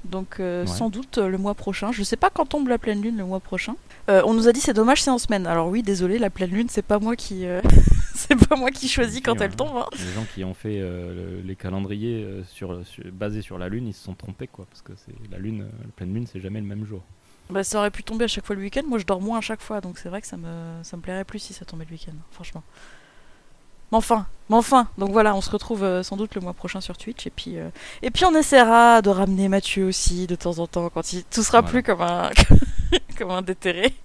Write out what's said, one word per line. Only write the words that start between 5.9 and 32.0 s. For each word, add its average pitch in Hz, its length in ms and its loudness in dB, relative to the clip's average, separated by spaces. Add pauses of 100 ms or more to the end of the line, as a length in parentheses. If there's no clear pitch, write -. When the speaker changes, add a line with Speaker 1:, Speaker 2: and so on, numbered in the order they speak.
Speaker 1:
la 214 100 0
pleine 185 220 -4
lune, 220 180 -2
c'est 208 140 -4
pas 208 160 0
moi 226 160 -2
qui, 185 320 -8
euh, 180 160 -4
<laughs> - 540 8
c'est - 180 2 (140)
pas 302 80 4
moi 262 160 0
qui 262 160 -6
choisis 240 300 -2
Speaker 2:
Oui, 262 40 -8
Speaker 1:
quand 226 160 0
Speaker 2:
ouais. 202 60 0
Speaker 1:
elle 202 100 -4
tombe, 269 220 -4
hein. 240 160 -4
Speaker 2:
Les 90 200 -10
gens 110 220 -6
qui 95 80 -8
ont 92 120 -6
fait, 104 260 -6
euh, 90 560 -8
le, 92 100 -12
les 95 80 -10
calendriers, 104 680 -6
euh, 98 200 -12
sur, 90 400 -12
sur, - 280 -20
basés 104 300 -8
sur 95 160 -14
la 90 100 -8
lune, 117 180 -6
ils 101 80 -10
se - 80 -20
sont 95 120 -12
trompés, - 340 -14
quoi, - 200 -20
parce - 140 -20
que - 140 -20
c'est, - 180 -20 (160)
la 92 80 -14
lune, 104 240 -8
euh, 104 80 -14 (140)
la 110 100 -18
pleine 92 180 -10
lune, 117 140 -6
c'est 95 140 -14
jamais 98 200 -10
le 101 60 -10
même 101 180 -10
jour. 104 160 -14 (500)
Speaker 1:
Bah, 190 120 -4
ça 214 160 -4
aurait 202 140 -2
pu - 100 -10
tomber 226 220 -4
à 220 40 -2
chaque 202 160 -8
fois 202 120 -6
le 196 60 -10
week-end. 202 260 -6
Moi, 240 100 -2
je 185 60 -6
dors 185 160 -2
moins 226 180 -4
à - 20 -4
chaque 220 200 -8
fois, 214 200 -8
donc 180 180 -12
c'est 180 100 -14
vrai 190 120 -10
que - 60 -18
ça - 100 -14
me, 165 460 -12
ça 175 140 -16
me 165 60 -14
plairait 190 220 -8
plus 208 140 -14
si - 140 -14
ça 185 120 -18
tombait 165 200 -14
le 160 80 -16
week-end, 160 240 -14 (160)
franchement. - 320 -14 (1300)
Mais 226 80 2
enfin, 220 280 0 (220)
mais 220 80 4
enfin. 240 400 4
Donc 196 140 -2
voilà, 214 240 4
on 196 80 -2
se - 80 -4
retrouve, 208 340 -4
euh, 180 180 -2
sans 196 140 -10
doute 214 180 -6
le 202 60 -8
mois 180 140 -10
prochain 190 260 -10
sur 185 160 -12
Twitch, - 300 -12
et - 40 -8
puis, - 280 -12
euh... 165 100 -10 (320)
et 254 100 -2
puis - 140 0
on 339 100 6
essaiera 233 680 8
de 202 80 4
ramener 190 400 2
Mathieu 190 340 0
aussi 185 420 0
de 175 80 -4
temps 170 260 -6
en 170 60 -4
temps 170 220 -4
quand - 240 -6
il... 180 120 -8
tout - 180 -2
sera 233 180 6
Speaker 2:
Voilà. 180 120 -2
Speaker 1:
plus 247 100 2
comme 185 180 0